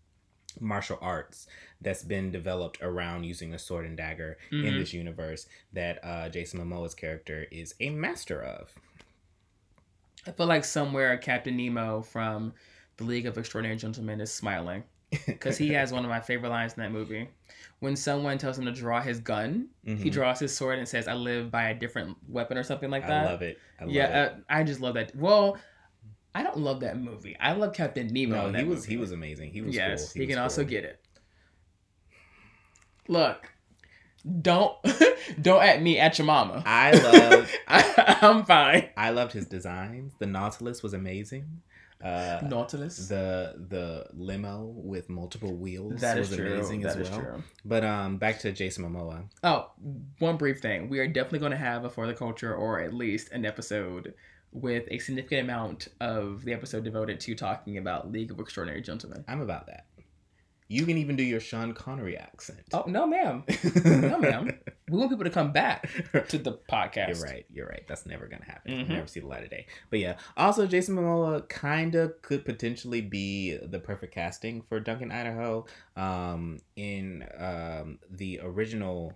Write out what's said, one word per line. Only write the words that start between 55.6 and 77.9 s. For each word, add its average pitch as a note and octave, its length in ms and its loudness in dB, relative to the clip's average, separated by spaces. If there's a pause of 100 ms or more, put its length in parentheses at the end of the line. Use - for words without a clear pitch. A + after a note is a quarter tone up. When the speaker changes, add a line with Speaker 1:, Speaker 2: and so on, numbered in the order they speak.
Speaker 2:
of G#2 460 -4
the A#2+ 80 -4
episode A2+ 300 -6
devoted A2 380 -4
to A2+ 140 -6
talking G2+ 420 -6
about F#2 340 -6
League A2+ 200 -6
of G#2 80 -10
Extraordinary E2+ 420 -8
Gentlemen. - 460 -12
Speaker 1:
I'm C#3 140 -6
about F2+ 260 -6
that. - 180 -18 (800)
You C3+ 200 -2
can E3 100 0
even C#3+ 180 -2
do C3 60 0
your A#2+ 180 0
Sean A2+ 340 -6
Connery B2 440 -8
accent. - 440 -18 (120)
Speaker 2:
Oh, E3+ 140 -2
no, G#3 180 2
ma'am. C#4 380 0 (200)
Speaker 1:
<laughs> F3 220 4
Speaker 2:
No, E3 320 6
ma'am. D3 400 0 (320)
We D#3+ 80 0
want B3 140 2
people G#3 140 -2
to F3 40 0
come D#3 220 2
back - 360 2 (420)
to D3+ 100 -2
the B2 140 -4 (180)
podcast. F#2+ 480 0
Speaker 1:
You're E2 80 -6
right. C2 240 -12
You're C2 160 -10
right. G1+ 200 -12
That's - 200 -12
never - 200 -12
gonna - 180 -16
happen. - 260 -14
Speaker 2:
Mm-hmm. C3 220 -4
Speaker 1:
Never E3 140 -4
see - 120 -12
the C#2+ 80 -12
light B1+ 160 -10
of - 80 -16
day. - 160 -12 (240)
But A2 80 2
yeah. F2+ 180 -2 (200)
Also, G3+ 280 4
Jason F#3 300 2
Momoa E3+ 540 2
kinda D#3+ 640 0 (100)
could C#3 220 -2
potentially A#2 560 -4
be G2 560 -4
the F#2 220 -10
perfect - 360 -10
casting A2+ 480 -6
for A2 160 -4
Duncan A2+ 320 -6
Idaho. A#2 540 -4 (300)
Um, F2 640 -4 (160)
in, F#2+ 520 -8 (100)
um, E2 640 -8 (100)